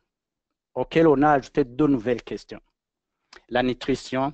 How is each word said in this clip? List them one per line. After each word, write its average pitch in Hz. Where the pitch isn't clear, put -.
auquel 160
on 139
a 151
ajouté 139
deux 127
nouvelles 123
questions. -
La 123
nutrition, 131